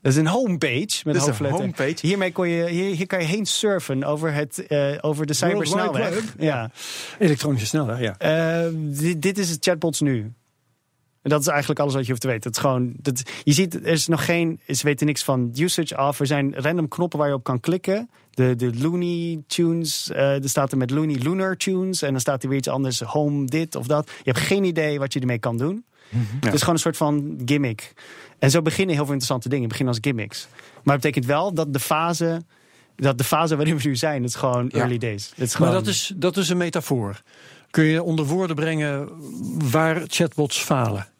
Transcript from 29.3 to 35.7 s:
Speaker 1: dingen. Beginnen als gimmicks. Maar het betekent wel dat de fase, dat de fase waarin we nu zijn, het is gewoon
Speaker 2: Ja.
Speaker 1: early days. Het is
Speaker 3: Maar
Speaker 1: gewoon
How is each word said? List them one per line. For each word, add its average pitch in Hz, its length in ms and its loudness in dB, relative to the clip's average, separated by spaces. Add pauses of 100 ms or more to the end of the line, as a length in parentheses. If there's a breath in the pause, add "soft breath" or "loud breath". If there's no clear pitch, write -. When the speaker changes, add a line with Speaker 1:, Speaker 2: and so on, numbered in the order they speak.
Speaker 1:
dingen. 127 180 0
Beginnen 123 260 0
als 110 120 -4
gimmicks. 113 420 -4 (360 loud breath)
Maar 143 100 4
het 135 100 0
betekent 143 220 0
wel 160 280 2
dat 156 200 -2
de 135 60 0
fase, 165 640 0 (540 soft breath)
dat 135 220 2
de 123 60 0
fase 160 320 2
waarin 156 220 2
we 135 100 -2
nu 139 80 0
zijn, 147 260 -2
het 123 100 0
is - 40 -6
gewoon 123 380 0
Speaker 2:
Ja. - 60 0
Speaker 1:
early 120 180 0
days. 107 380 -6
Het 127 120 -2
is - 100 -4
Speaker 3:
Maar 165 100 4
Speaker 1:
gewoon 170 60 4 (100)